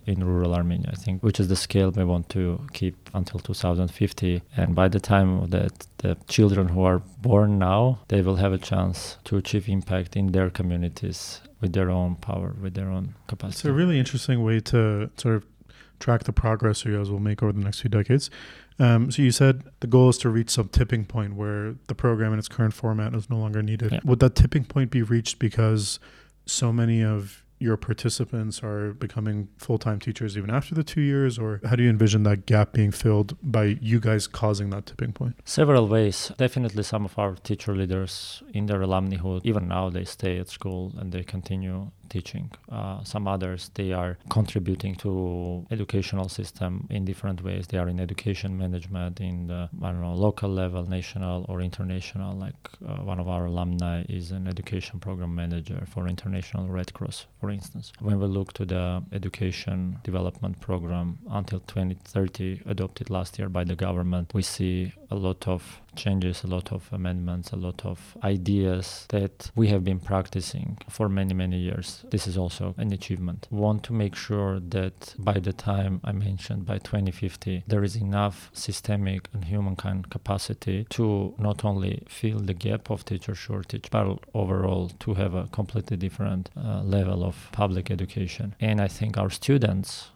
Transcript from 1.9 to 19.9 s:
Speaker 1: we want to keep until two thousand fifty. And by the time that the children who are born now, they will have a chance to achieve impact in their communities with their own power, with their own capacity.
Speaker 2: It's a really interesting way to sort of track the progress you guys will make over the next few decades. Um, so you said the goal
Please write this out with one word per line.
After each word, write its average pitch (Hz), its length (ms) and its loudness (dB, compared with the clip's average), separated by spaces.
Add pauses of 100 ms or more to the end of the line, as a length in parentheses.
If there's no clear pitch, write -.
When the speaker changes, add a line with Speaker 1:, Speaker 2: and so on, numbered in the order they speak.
Speaker 1:
we 95 120 0
want 87 260 2
to 90 440 -2
keep 92 220 -2 (180)
until 92 260 -4
two - 140 -6
thousand 90 360 2
fifty. 90 520 0 (140)
And 85 200 2
by 92 120 6
the 98 120 4
time 92 500 4
that 95 380 0 (100)
the 92 180 0 (120)
children 98 420 6
who 90 140 4
are 90 160 6 (220)
born 104 380 6
now, 104 480 4
they 101 140 6
will 92 160 4
have 95 160 4
a 95 40 2
chance 92 680 -2
to 104 120 0
achieve 98 300 0
impact 92 480 0
in 98 160 2
their 92 180 4
communities 87 920 -4 (180)
with 92 140 0
their 92 160 2
own 90 260 2
power, 92 460 -4
with 95 140 -6
their 95 140 -4
own 95 260 -4 (120)
capacity. - 300 -8
Speaker 2:
It's - 80 -6
a 143 80 2
really 165 260 4
interesting 127 440 0
way 113 180 4
to 107 560 2
sort 113 180 2
of 104 100 -2 (540)
track 117 240 4
the - 80 0
progress 110 540 2
you 107 100 2
guys 101 160 0
will 101 80 0
make 104 240 0
over 107 80 4
the 101 80 -2
next 101 220 -2
few - 80 0
decades. 107 400 4 (480)
Um, 120 340 6
so 143 100 2
you 127 100 8
said 135 320 6 (180)
the 127 60 -2
goal 127 200 10